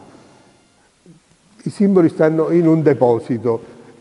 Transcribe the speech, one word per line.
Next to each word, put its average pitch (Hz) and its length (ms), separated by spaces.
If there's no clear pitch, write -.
I - 80
simboli 190 380
stanno 160 420
in 170 160
un 160 160
deposito 117 960